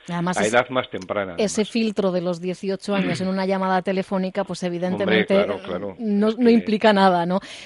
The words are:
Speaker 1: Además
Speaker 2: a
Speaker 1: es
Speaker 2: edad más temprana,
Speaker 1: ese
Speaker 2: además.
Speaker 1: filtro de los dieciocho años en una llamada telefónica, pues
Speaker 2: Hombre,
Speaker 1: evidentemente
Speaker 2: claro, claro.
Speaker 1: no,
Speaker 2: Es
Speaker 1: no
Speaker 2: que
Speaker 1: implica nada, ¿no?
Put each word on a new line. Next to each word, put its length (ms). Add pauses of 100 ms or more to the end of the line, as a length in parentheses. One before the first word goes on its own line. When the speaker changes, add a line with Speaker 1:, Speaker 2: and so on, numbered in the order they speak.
Speaker 1:
Además 280
Speaker 2:
a 60
Speaker 1:
es 100
Speaker 2:
edad 160
más 220
temprana, 480
Speaker 1:
ese 240
Speaker 2:
además. 80
Speaker 1:
filtro 420
de 80
los 200
dieciocho 540
años 260
en 80
una 180
llamada 360
telefónica, 640
pues 180
Speaker 2:
Hombre, 140
Speaker 1:
evidentemente 580
Speaker 2:
claro, 300
claro. 340
Speaker 1:
no, 300
Speaker 2:
Es 100
Speaker 1:
no 80
Speaker 2:
que 60
Speaker 1:
implica 400
nada, 320
¿no? 160 (260)